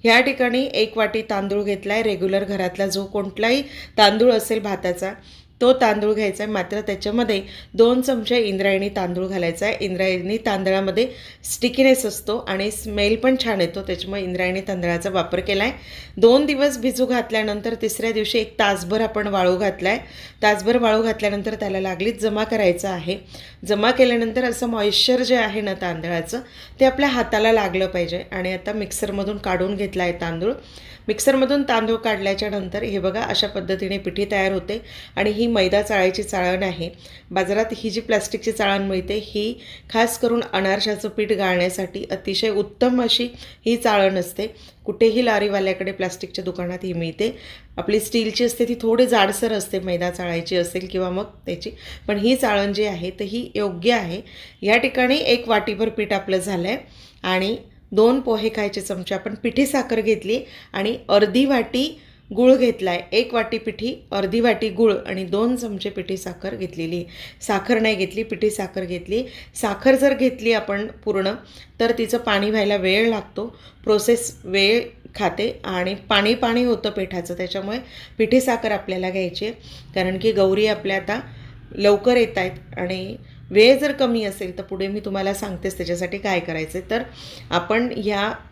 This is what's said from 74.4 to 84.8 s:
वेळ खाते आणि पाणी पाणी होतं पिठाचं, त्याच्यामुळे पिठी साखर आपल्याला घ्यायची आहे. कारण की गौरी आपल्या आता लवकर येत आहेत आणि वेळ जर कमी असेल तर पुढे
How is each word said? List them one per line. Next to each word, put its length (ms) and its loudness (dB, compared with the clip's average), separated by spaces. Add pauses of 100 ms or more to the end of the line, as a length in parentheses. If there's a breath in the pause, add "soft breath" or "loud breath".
वेळ 380 2 (340)
खाते 480 -2
आणि 300 -2
पाणी 420 2
पाणी 280 2
होतं 260 0
पिठाचं, 440 -6
त्याच्यामुळे 460 -6 (380 loud breath)
पिठी 240 6
साखर 300 0
आपल्याला 380 -4
घ्यायची 360 -4
आहे. 80 -6 (420 loud breath)
कारण 220 0
की 140 2
गौरी 360 4
आपल्या 300 -2
आता 220 -4 (560 loud breath)
लवकर 420 4
येत 200 2
आहेत 400 -6
आणि 400 -6 (340 loud breath)
वेळ 280 8
जर 120 0
कमी 320 2
असेल 340 -6
तर 60 -10
पुढे 240 -6